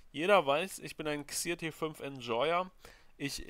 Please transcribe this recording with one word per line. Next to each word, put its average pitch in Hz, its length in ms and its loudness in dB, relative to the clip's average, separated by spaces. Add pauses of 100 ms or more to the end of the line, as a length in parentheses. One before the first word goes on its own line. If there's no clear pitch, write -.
(120)
Jeder 170 360 4
weiß, 160 320 2
ich - 180 -10
bin 156 100 -6
ein 147 200 -2
Xier - 280 -2
T 165 160 -4
fünf 156 280 -6
Enjoyer. 139 720 0 (440)
Ich - 340 -6